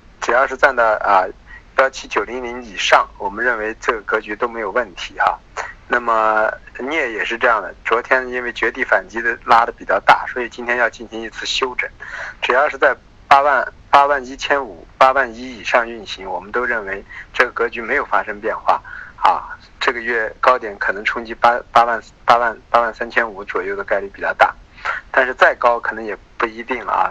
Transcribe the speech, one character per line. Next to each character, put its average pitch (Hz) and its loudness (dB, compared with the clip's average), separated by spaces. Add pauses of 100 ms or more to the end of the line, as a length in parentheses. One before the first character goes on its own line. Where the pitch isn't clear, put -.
(200)
只 - -2
要 127 4
是 131 -6
站 131 2
在， 113 4
啊， 98 4 (540)
幺 135 4
七 - -12
九 117 -2
零 120 -8
零 120 -10
以 104 -16
上， 127 4 (100)
我 104 -6
们 107 -4
认 120 0
为 107 -4
这 - -2
个 110 -6
格 107 -2
局 104 -8
都 123 -2
没 113 -10
有 101 -4
问 104 -4
题 - -12
哈。 - 2 (500)
那 123 0
么 110 2 (260)
镍 135 -4
也 104 -6
是 117 -6
这 120 2
样 110 4
的， - -10 (100)
昨 - 0
天 127 -2
因 123 -6
为 117 -6
绝 117 -2
地 127 -6
反 98 2
击 110 -8
的 117 -2
拉 117 4
得 117 -6
比 - -18
较 95 0
大， - 4
所 127 -4
以 117 -6
今 120 -12
天 120 -2
要 117 2
进 110 -10
行 110 -10
一 113 -10
次 - -12
休 127 -4
整。 - -6 (500)
只 - 0
要 139 4
是 139 -6
在 131 4 (320)
八 139 8
万、 139 2 (240)
八 143 8
万 139 0
一 131 -12
千 139 0
五、 92 -14 (100)
八 131 8
万 131 0
一 123 -12
以 92 -16
上 117 2
运 113 -12
行， - -12
我 95 -6
们 101 -12
都 247 -2
认 113 -4
为 98 -8 (280)
这 127 0
个 117 -2
格 117 -2
局 117 -8
没 117 -4
有 127 -2
发 101 0
生 104 -10
变 101 -4
化 - 0 (360)
啊。 - 0 (220)
这 - 0
个 120 -8
月 113 -4
高 127 6
点 104 -8
可 113 -2
能 104 -10
冲 120 -4
击 113 -10
八、 120 4 (120)
八 117 8
万、 117 0 (240)
八 120 6
万、 117 0 (140)
八 120 4
万 113 -2
三 117 -8
千 117 0
五 98 -12
左 95 -4
右 98 -6
的 98 -6
概 101 -2
率 98 -6
比 - -12
较 82 -2
大， - 2 (560)
但 131 2
是 127 -4
再 160 4
高 120 2
可 110 -4
能 110 -10
也 101 -6 (220)
不 120 -2
一 113 -12
定 117 -6
了 101 -4
啊， 95 2